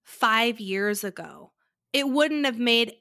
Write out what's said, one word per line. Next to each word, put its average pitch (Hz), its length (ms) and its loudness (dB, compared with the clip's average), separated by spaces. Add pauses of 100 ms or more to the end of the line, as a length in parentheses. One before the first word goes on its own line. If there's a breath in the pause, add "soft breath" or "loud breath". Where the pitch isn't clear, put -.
five 226 580 0
years 202 420 -2
ago, 165 480 -12 (400)
it 277 160 0
wouldn't 294 380 2
have 240 140 -2
made 233 420 2